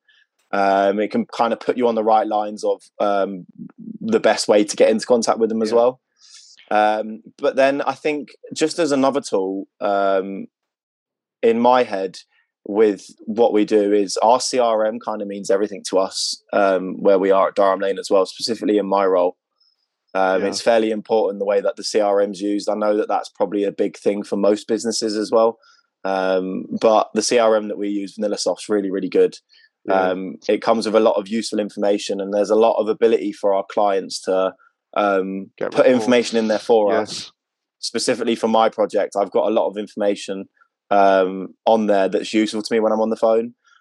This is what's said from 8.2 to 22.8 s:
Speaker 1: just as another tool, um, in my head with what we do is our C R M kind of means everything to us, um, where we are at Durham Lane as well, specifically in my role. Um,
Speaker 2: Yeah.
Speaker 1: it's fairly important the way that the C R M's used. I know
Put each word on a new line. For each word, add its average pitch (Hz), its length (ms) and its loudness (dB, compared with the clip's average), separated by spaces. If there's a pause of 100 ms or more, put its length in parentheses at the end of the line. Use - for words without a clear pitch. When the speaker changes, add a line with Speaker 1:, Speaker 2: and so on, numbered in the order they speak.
Speaker 1:
just 156 240 -2
as 151 140 0
another 135 280 2
tool, 98 460 -4 (140)
um, 98 680 -2 (960)
in 117 160 2
my 123 240 4
head 95 360 -6 (480)
with 101 400 2 (200)
what 110 260 2
we 107 120 2
do 104 280 2
is 101 260 0
our 120 220 4
C - 180 -4
R 113 260 0
M 113 160 -4
kind 107 220 -8
of 98 60 -8
means 101 220 -8
everything 98 380 -2
to 95 100 0
us, - 440 -4 (100)
um, 95 480 0
where 98 180 4
we 95 120 2
are 95 180 4
at - 60 -8
Durham 98 260 2
Lane 98 180 -4
as 90 120 -12
well, 95 160 4
specifically 107 520 -4
in 98 80 -2
my 98 200 0
role. 90 300 0 (800)
Um, 95 280 0
Speaker 2:
Yeah. 98 60 -2
Speaker 1:
it's 101 120 -6
fairly 113 300 2
important 104 480 -2
the 98 80 -4
way 101 140 2
that 98 160 -2
the 101 80 -14
C - 160 0
R 101 200 2
M's 101 200 -4
used. 101 280 -2
I 104 60 -2
know 104 220 0